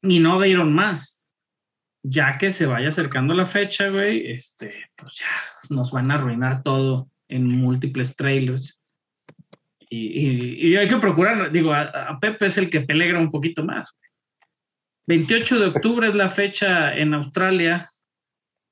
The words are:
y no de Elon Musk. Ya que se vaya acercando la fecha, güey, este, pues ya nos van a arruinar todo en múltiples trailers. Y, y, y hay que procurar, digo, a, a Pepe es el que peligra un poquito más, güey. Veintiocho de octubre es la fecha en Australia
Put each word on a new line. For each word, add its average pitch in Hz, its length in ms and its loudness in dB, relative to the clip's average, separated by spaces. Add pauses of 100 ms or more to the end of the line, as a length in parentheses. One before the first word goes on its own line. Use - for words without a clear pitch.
y 185 180 4
no 165 200 4
de 196 120 4
Elon 165 220 4
Musk. 180 440 -2 (840)
Ya 135 340 0
que 190 140 0
se 185 140 0
vaya 127 240 0
acercando 143 440 0
la 180 120 2
fecha, 196 440 -2
güey, 196 420 -2
este, - 640 -16
pues - 200 -20
ya - 600 -8
nos 127 160 -2
van 131 180 -2
a 139 60 2
arruinar 131 480 -2
todo 135 460 0 (180)
en 127 180 -2
múltiples 127 720 0
trailers. 135 680 -2 (1080)
Y, 117 380 -4
y, 127 420 -2
y 170 80 6
hay 202 100 2
que 247 100 2
procurar, 190 540 2
digo, 160 220 2
a, 147 80 0
a 143 380 -8
Pepe 214 260 -2
es 190 120 0
el 185 120 0
que 165 120 0
peligra 165 380 0
un 156 120 2
poquito 160 340 -4
más, - 320 -8
güey. - 120 -20 (1000)
Veintiocho 220 520 2
de 196 80 4
octubre 226 400 0
es 202 80 0
la 196 140 2
fecha 190 680 0
en 151 180 2
Australia 170 760 0 (840)